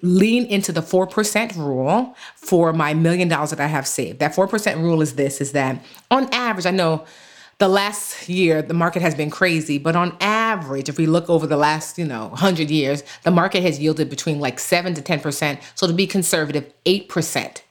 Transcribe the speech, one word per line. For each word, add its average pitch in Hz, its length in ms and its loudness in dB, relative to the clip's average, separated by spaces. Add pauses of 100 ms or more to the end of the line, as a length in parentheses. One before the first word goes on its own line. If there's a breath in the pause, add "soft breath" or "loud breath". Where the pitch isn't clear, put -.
lean 208 460 4
into 196 240 0
the 165 120 -2
four 185 260 2
percent 214 480 -2
rule 156 580 -2 (220 loud breath)
for 170 360 2
my 151 220 0
million 170 320 2
dollars 151 240 0
that 156 80 -8
I 143 80 0
have 147 180 -2
saved." - 360 -6
That 151 160 0
four 190 100 2
percent 208 320 -2
rule 165 240 2
is 147 140 -2
this, 135 240 -2
is 139 100 -4
that 131 320 -2 (300 loud breath)
on 262 200 0
average, 220 340 -2
I 180 40 2
know 165 340 0 (540 loud breath)
the 202 80 4
last 196 640 0
year, 170 340 2
the 160 100 -6
market 170 300 0
has 160 140 2
been 151 140 -2
crazy, 160 480 0
but 160 180 0
on 175 240 0
average, 190 680 -2
if 143 80 -6
we 165 100 2
look 170 220 2
over 160 160 4
the 151 120 0
last, 151 420 0
you 175 60 -4
know, 117 240 -8
hundred 160 420 0
years, 143 320 0 (220 loud breath)
the 175 80 4
market 180 320 2
has 147 160 0
yielded 151 280 0
between, 147 300 -4
like, 139 220 -4
seven 175 340 0
to 151 80 -8
ten 160 160 -2
percent. 143 400 -2 (160 loud breath)
So 190 140 0
to 170 40 2
be 190 140 2
conservative, 156 680 -2 (140)
eight 190 220 0
percent. - 640 -4